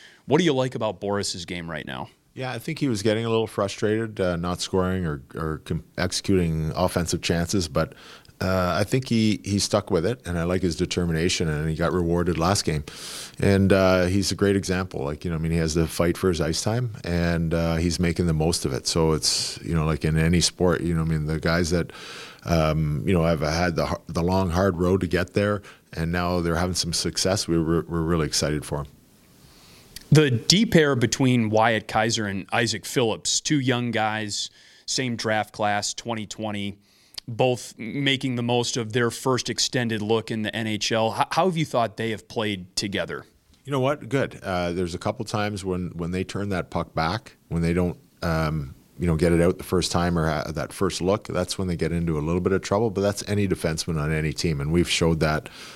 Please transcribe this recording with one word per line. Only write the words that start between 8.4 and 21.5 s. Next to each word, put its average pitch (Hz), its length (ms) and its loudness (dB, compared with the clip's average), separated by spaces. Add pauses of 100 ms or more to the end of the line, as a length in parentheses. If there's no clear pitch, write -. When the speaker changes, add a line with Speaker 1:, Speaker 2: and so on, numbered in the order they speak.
Speaker 2:
uh, 92 360 2
I 104 60 2
think 127 240 0
he, 110 380 2
he 98 140 0
stuck - 320 0
with 87 140 4
it, 123 200 -2
and 87 120 -2
I 82 60 0
like 90 200 2
his 87 120 0
determination, 85 720 0
and 78 220 0
he 80 60 -2
got 80 180 0
rewarded 87 440 2
last 90 280 2
game. 76 180 0 (560)
And, 98 320 4
uh, 92 340 6
he's 92 260 0
a 92 40 -4
great 98 200 2
example. 90 480 -2
Like, 73 200 -6
you 90 80 -6
know, 80 60 -4
I - 20 -4
mean, 80 120 -2
he 82 80 2
has 80 160 0
to 82 100 4
fight 85 320 0
for 95 120 2
his 80 120 0
ice 78 200 0
time, 117 420 -2
and, 85 500 0
uh, 82 220 0
he's 82 240 0
making 87 260 0
the 82 80 2
most 78 320 0
of 69 80 -2
it. 60 140 -6
So 80 240 2
it's, - 500 -2
you - 140 -2
know, 76 100 2
like 78 180 0
in 80 140 2
any 82 240 4
sport, 90 400 2
you 85 140 0
know, 80 60 0
I 80 40 0
mean, 78 200 -2
the 78 140 -2
guys 85 300 0